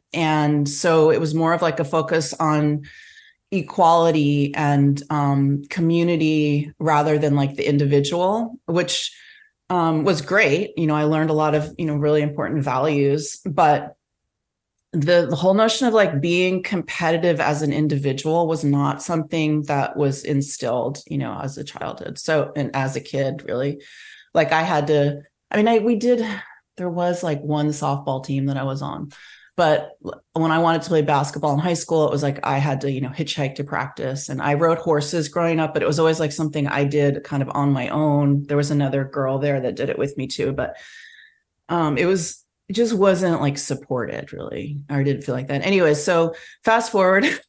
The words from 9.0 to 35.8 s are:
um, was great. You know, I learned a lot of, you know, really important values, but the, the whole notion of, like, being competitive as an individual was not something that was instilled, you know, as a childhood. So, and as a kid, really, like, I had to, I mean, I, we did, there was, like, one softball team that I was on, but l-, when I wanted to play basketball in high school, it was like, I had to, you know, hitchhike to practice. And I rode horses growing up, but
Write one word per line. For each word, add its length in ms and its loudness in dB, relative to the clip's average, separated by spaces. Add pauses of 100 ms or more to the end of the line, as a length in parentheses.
um, 340 0
was 160 2
great. 560 0
You 100 0
know, 80 2
I 100 0
learned 260 2
a 40 2
lot 200 2
of, 240 -2
you 80 -4
know, 100 -2
really 260 2
important 400 -4
values, 840 0
but 520 2 (960)
the, 360 4
the 80 -2
whole 180 2
notion 340 2
of, 40 2
like, 280 4
being 420 0
competitive 800 0
as 220 0
an 100 0
individual 720 0
was 160 -2
not 400 0
something 600 -2
that 340 -2
was 280 -2
instilled, 840 -4
you 100 -4
know, 240 -6
as 160 -10
a 60 -10
childhood. 520 -10
So, 380 -2
and 220 -4
as 180 -2
a 60 -6
kid, 440 -6
really, 380 -4 (520)
like, 180 2
I 100 2
had 240 0
to, 360 2 (280)
I 60 -2
mean, 120 4
I, 100 4
we 180 2
did, 300 2 (500)
there 140 -4
was, 320 -2
like, 180 -2
one 280 0
softball 560 -4
team 220 -2
that 120 -2
I 60 -4
was 160 -4
on, 300 -10 (460)
but 340 2 (140)
l-, 180 -14 (120)
when 160 2
I 80 2
wanted 240 2
to 60 -12
play 140 2
basketball 500 0
in 60 0
high 160 0
school, 320 0
it 40 0
was 120 -2
like, 200 -2
I 160 0
had 240 0
to, 80 -2
you 120 -4
know, 60 -4
hitchhike 480 -4
to 80 -8
practice. 640 -6
And 100 -6
I 140 0
rode 240 2
horses 500 0
growing 320 0
up, 140 -2
but 80 0